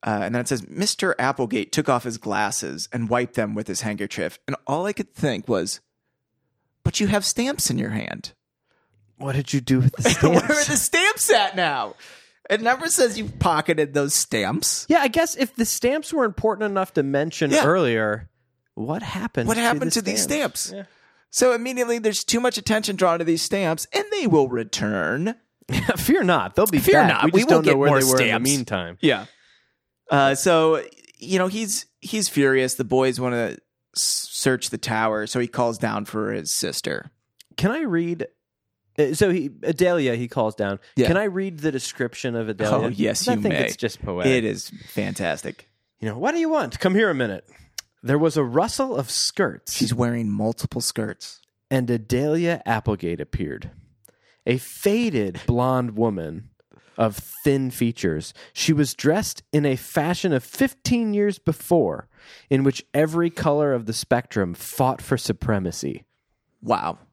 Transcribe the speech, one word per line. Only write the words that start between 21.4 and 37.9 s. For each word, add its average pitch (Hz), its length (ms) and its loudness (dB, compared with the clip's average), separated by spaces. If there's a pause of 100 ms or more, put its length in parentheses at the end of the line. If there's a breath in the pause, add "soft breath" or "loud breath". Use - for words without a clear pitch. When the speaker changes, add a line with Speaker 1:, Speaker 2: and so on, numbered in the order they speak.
Speaker 1:
immediately 233 440 -2
there's 214 260 -2
too - 160 0
much 247 180 0
attention 214 400 0
drawn 170 220 2
to 165 60 0
these 165 160 2
stamps, 175 520 0
and 403 180 0
they 381 160 0
will 151 200 6
return. 113 880 -2 (320)
Speaker 2:
<laughs> - 300 0
Fear 311 280 2
not. 151 300 2
They'll 214 120 4
be 156 120 2
Speaker 1:
Fear 143 220 6
Speaker 2:
back. - 80 6
Speaker 1:
not. 139 160 2
Speaker 2:
We 165 60 4
Speaker 1:
We 190 80 8
Speaker 2:
just 254 100 2
Speaker 1:
will - 80 8
Speaker 2:
don't 156 80 4
know 147 60 6
Speaker 1:
get 135 80 6
Speaker 2:
where 143 100 6
Speaker 1:
more 139 100 6
Speaker 2:
they 131 60 4
were 131 60 4
in 131 60 6
the 123 100 4
Speaker 1:
stamps. 113 220 2
Speaker 2:
meantime. 98 520 -2
Speaker 1:
Yeah. 120 240 4 (840 soft breath)
Uh, 139 240 6
so, 160 480 4 (340)
you 180 220 0
know, 185 80 2
he's, 208 400 -4 (120)
he's 214 300 -2
furious. 135 460 4
The 135 80 -4
boys 131 360 2
wanna 120 380 -2 (380)
s-, - 360 -2
search - 380 0
the 120 80 -8
tower, 110 480 -2
so 123 140 -4
he 120 80 -2
calls 120 320 -2
down 107 260 -4
for 107 260 -4
his 95 220 -6
sister. - 560 -4 (480)
Speaker 2:
Can 196 140 2
I 311 100 -2
read? 170 460 -2 (720)